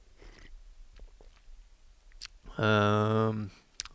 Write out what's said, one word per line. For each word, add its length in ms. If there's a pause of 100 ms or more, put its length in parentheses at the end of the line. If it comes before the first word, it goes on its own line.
(2500)
Um, 920 (440)